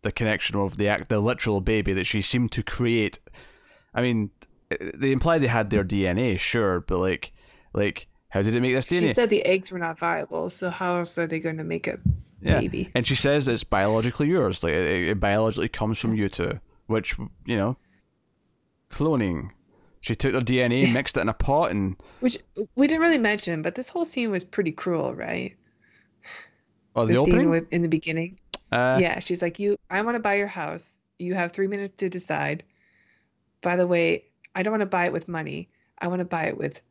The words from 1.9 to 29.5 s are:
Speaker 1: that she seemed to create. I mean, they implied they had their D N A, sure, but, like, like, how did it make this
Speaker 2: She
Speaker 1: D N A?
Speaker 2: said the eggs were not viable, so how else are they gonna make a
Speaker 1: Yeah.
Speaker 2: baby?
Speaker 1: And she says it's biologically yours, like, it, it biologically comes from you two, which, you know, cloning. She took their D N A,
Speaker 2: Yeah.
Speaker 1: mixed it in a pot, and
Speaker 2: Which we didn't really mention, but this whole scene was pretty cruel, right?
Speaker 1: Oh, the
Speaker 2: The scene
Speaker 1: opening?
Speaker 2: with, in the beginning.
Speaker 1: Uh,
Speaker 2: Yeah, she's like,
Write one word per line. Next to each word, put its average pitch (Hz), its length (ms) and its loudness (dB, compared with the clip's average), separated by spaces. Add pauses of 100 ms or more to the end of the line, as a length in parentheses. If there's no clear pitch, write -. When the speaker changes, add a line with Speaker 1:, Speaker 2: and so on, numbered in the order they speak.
Speaker 1:
that 95 120 0
she 104 160 0
seemed 120 300 0
to 113 100 -4
create. 117 560 0 (760)
I 117 80 0
mean, 113 280 0 (640)
they 135 180 0
implied 160 300 2
they 131 60 4
had 113 220 0
their 104 140 2
D 95 220 0
N 90 120 2
A, 117 180 0
sure, 95 440 0
but, 90 180 -2
like, 92 340 -2 (420)
like, 101 320 -2 (220)
how 98 140 0
did 110 120 2
it 120 60 2
make 127 140 2
this 131 100 0
Speaker 2:
She 175 160 0
Speaker 1:
D 170 60 4
N 143 40 4
A? - 40 0
Speaker 2:
said 233 160 2
the 202 140 2
eggs 185 280 0
were 185 60 -8
not 165 200 -6
viable, 165 520 -4
so 180 200 -6
how 175 260 -2
else 170 220 -4
are 170 80 -2
they 160 140 -4
gonna 160 240 -6
make 165 220 -4
a - 120 -6 (420)
Speaker 1:
Yeah. - 200 2
Speaker 2:
baby? - 340 -4
Speaker 1:
And 123 120 0
she 135 80 0
says 143 340 2
it's 117 160 0
biologically 110 640 2
yours, 135 340 2
like, 82 120 2
it, 87 340 2
it 101 120 0
biologically 107 480 2
comes 110 300 -2
from 113 160 0
you 104 140 0
two, 87 320 -4 (260)
which, 110 300 -2 (300)
you 113 100 0
know, 107 200 0 (1120)
cloning. 107 600 0 (500)
She - 140 -4
took 131 180 0
their 131 80 2
D 127 220 2
N 120 100 2
A, 131 120 4
Speaker 2:
Yeah. - 80 4
Speaker 1:
mixed 131 240 0
it - 40 2
in 95 80 0
a 110 60 -2
pot, 151 380 2
and 98 240 -2 (240)
Speaker 2:
Which 247 180 0 (380)
we 277 100 6
didn't 320 160 2
really 330 160 4
mention, 208 440 0
but 170 120 -4
this 254 140 -8
whole 339 160 -2
scene 240 260 -2
was 180 140 -2
pretty 190 280 -2
cruel, 151 420 -2
right? - 420 -6 (1400)
Speaker 1:
Oh, 120 100 2
the 113 100 4
Speaker 2:
The 131 100 6
scene 175 100 6
Speaker 1:
opening? 165 160 6
Speaker 2:
with, 165 220 0
in 170 100 2
the 170 60 0
beginning. 165 500 -2 (320)
Speaker 1:
Uh, 127 300 2
Speaker 2:
Yeah, 165 200 0
she's 175 220 -4
like, 170 160 -4